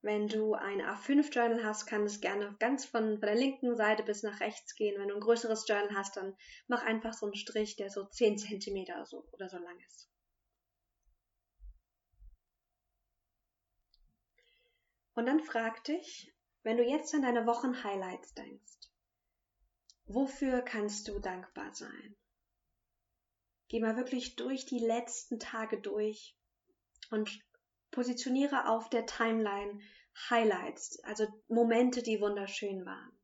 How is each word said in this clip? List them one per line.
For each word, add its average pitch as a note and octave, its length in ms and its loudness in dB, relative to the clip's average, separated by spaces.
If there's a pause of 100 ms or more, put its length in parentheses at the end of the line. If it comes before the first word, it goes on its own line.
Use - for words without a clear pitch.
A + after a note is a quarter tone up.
Wenn G#3 280 0
du G#3+ 240 2
ein G3 260 -2
A G3 160 -2
fünf C#4+ 400 4
Journal A#3 300 4
hast, G#3+ 200 -2
kann G#3 200 2
es G#3 160 -4
gerne G3+ 380 -2
ganz B3+ 260 2
von, A3 340 2
von G#3+ 80 0
der G#3 80 4
linken C4 400 4
Seite G#3+ 280 4
bis G#3 200 -2
nach G#3 160 -4
rechts - 360 -6
gehen. G#3 220 0
Wenn G3+ 120 -2
du G3+ 60 -4
ein G#3 60 -4
größeres A3 460 2
Journal G#3 260 2
hast, G3 220 -4
dann G3 220 -6 (300)
mach A#3+ 160 0
einfach A3+ 300 -2
so - 120 -6
einen G3+ 100 -4
Strich, G#3+ 400 -2
der G3 140 -6
so G3 160 -6
zehn G#3 320 4
Zentimeter G3 680 -6
so, - 280 -16
oder F#3+ 160 -10
so F#3 80 -12
lang F3 280 -12
ist. - 240 -20 (4000)
Und A#3 100 2
dann D4 160 6
frag A3+ 420 -4
dich, - 500 -6 (300)
wenn A3+ 140 2
du A#3+ 60 6
jetzt C#4+ 300 0
an D4 100 4
deine A#3+ 220 2
Wochenhighlights G#3+ 880 -2
denkst, - 540 -18 (1160)
wofür C4 560 0
kannst G#3 480 -4
du G3+ 100 -4
dankbar F#3 540 -8
sein? - 420 -14 (1500)
Geh A3+ 140 0
mal A3 160 2
wirklich B3 400 -4
durch C4 280 -4
die A#3+ 140 -2
letzten A3+ 600 -2
Tage G#3+ 420 -4
durch G#3+ 560 -4 (760)
und G#3+ 300 -2 (500)
positioniere B3+ 760 2
auf A3+ 200 2
der A#3 160 2
Timeline G#3 760 0 (480)
Highlights, G#3+ 720 2
also G#3+ 240 0 (200)
Momente, A#3 560 6
die A3 160 2
wunderschön G3 640 -2
waren. - 380 -14